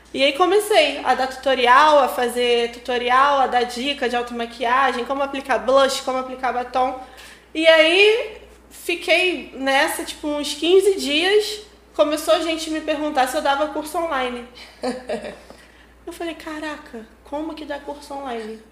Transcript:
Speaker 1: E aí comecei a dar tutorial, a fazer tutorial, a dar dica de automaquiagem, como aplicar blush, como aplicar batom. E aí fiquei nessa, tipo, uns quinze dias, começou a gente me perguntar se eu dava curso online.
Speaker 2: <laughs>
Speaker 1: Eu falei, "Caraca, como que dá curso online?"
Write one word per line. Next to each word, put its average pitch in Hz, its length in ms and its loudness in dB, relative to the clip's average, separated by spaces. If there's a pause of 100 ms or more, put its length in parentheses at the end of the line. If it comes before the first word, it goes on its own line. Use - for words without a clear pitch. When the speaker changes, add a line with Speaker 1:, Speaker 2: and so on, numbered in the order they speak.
(120)
Speaker 1:
E 262 100 -2
aí 285 120 2
comecei 349 680 2
a 254 120 0
dar 262 120 0
tutorial, 269 760 4
a 247 80 4
fazer 240 640 0
tutorial, 254 680 2
a 254 60 4
dar 247 180 0
dica 240 460 -4
de 240 40 -2
automaquiagem, 240 920 0
como 277 160 -2
aplicar 269 340 -2
blush, 262 460 2
como 262 160 -4
aplicar 254 340 -6
batom. 254 480 -2 (540)
E 320 120 0
aí 359 720 6 (340)
fiquei 349 840 -2
nessa, 269 480 0
tipo, - 240 -10
uns 294 260 -4
quinze 381 420 4
dias, 339 640 0 (340)
começou 311 400 2
a 359 60 2
gente 320 300 -4
me 311 120 -4
perguntar 302 440 0
se 285 100 -6
eu 302 60 -2
dava 285 260 0
curso 302 300 -8
online. 254 480 -4 (360)
Speaker 2:
<laughs> - 1200 -12
Speaker 1:
Eu 339 60 -14
falei, 339 220 -8
"Caraca, 302 720 -12 (180)
como 311 300 -8
que 311 100 -14
dá 285 140 -8
curso 285 360 -14
online?" 226 460 -10 (120)